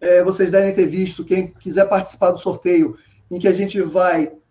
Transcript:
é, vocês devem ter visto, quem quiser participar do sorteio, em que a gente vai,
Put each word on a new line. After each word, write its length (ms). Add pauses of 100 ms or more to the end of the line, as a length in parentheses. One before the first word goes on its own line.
é, 220
vocês 280
devem 220
ter 140
visto, 360
quem 240
quiser 400
participar 440
do 60
sorteio, 600 (340)
em 80
que 80
a 60
gente 280
vai, 520 (180)